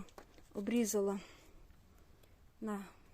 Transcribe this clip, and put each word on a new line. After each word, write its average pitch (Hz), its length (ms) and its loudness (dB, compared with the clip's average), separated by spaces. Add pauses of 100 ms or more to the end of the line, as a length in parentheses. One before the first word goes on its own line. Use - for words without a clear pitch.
(540)
обрізала 202 640 4 (1400)
на 208 240 -4 (300)